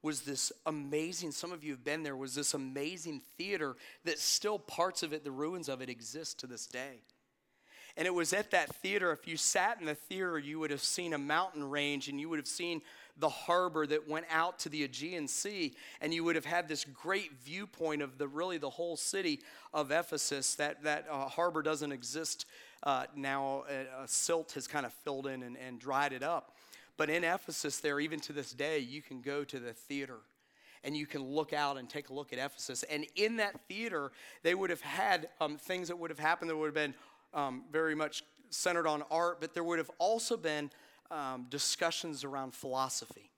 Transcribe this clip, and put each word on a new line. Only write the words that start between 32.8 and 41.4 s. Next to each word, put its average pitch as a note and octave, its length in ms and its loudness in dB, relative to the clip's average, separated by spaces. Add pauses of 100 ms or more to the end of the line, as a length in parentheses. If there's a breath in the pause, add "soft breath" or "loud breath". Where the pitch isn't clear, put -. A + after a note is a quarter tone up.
And D3+ 300 -2
in A3 220 4
that G#3 320 0
theater, F#3 420 -2 (320 loud breath)
they E3+ 120 6
would F#3+ 160 2
have E3 100 0
had, F3+ 480 2 (120)
um, D3+ 180 0
things F3+ 300 -2
that F3 100 -4
would E3 120 -4
have D3 80 -6
happened E3 320 4
that D#3 60 2
would D#3 100 2
have D3 80 0
been, D3 200 2 (400 loud breath)
um, C3+ 360 0
very D#3 240 2
much D3+ 300 -2 (260)
centered E3+ 360 4
on D3+ 240 4
art, E3+ 300 4
but D#3+ 140 -6
there E3+ 100 0
would E3+ 140 4
have D#3 200 0
also A3+ 380 4
been, D3+ 340 0 (400 loud breath)
um, C3 380 -4